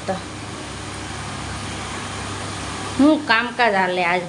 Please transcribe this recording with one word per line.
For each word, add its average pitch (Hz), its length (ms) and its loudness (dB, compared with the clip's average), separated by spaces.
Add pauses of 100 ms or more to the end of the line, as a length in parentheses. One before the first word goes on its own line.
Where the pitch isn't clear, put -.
તો. 190 60 0 (3000)
હું 294 260 6
કામકાજ 233 480 4
હાલે 180 300 2
આજ? 175 240 2